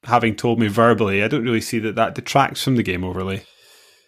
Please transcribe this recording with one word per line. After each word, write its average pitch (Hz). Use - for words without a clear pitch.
having 117
told 117
me 110
verbally, 104
I 113
don't 131
really 117
see 113
that 107
that 113
detracts -
from 135
the 117
game 90
overly. 92